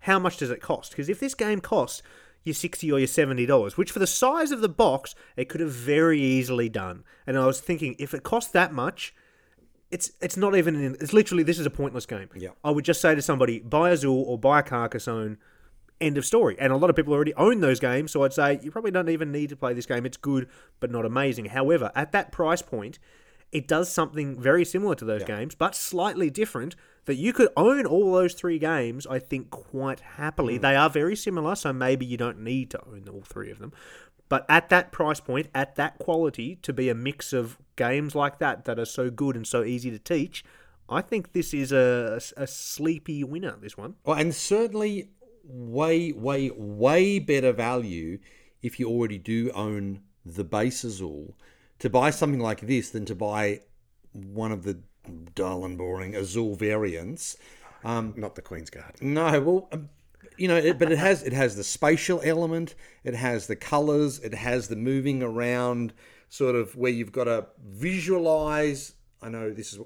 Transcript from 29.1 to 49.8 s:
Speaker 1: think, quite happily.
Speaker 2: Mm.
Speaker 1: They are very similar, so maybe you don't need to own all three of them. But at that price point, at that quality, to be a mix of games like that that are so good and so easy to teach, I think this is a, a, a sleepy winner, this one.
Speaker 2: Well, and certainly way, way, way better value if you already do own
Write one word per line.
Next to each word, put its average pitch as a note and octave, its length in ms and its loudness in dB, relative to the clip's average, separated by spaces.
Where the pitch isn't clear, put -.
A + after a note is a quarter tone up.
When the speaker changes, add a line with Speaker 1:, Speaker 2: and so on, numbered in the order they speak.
Speaker 1:
think, C3 300 -6
quite C3 520 -8
happily. C#3+ 580 -4
Speaker 2:
Mm. - 20 -4
Speaker 1:
They C#3 140 6
are D3+ 140 6
very E3 260 0
similar, F3+ 400 -2
so D3 160 -4
maybe C3 340 0
you B2 120 -4
don't A#2+ 220 -4
need B2 320 -4
to - 140 -10
own G2 260 -18
all G2+ 100 -16
three G#2 280 -14
of G#2 100 -16
them. G#2 120 -16
But C3+ 200 0
at E3 200 8
that F3+ 220 4
price D3+ 300 -2
point, C#3+ 340 -4
at C3+ 220 -2
that C#3+ 200 -4
quality, D#3+ 640 -2
to C#3 120 -6
be B2+ 160 0
a A#2 60 0
mix C3+ 360 -8
of B2 260 -4
games C#3 360 -2
like C#3+ 260 -2
that C3 260 -4
that A#2 120 -4
are A#2 80 -4
so B2+ 240 -4
good B2+ 280 -2
and A2+ 100 -8
so A#2+ 160 0
easy B2 260 -4
to G#2+ 100 -8
teach, - 440 -4
I D3 120 -2
think G3+ 300 -6
this E3 220 -2
is C#3 180 -4
a, B2 480 2
a, C#3 60 -8
a C3 40 -6
sleepy D3+ 760 -6
winner, C#3+ 360 -8
this G2+ 180 -16
one. A#2 180 -14
Speaker 2:
Well, D3+ 120 0
and D#3 180 0
certainly G#3+ 760 -2
way, D3 640 0
way, C3+ 440 -2
way C3+ 640 4
better C#3 320 4
value G#2 680 -4
if - 180 -6
you A#2+ 80 -2
already A2+ 300 0
do A2+ 360 -2
own G2+ 480 -4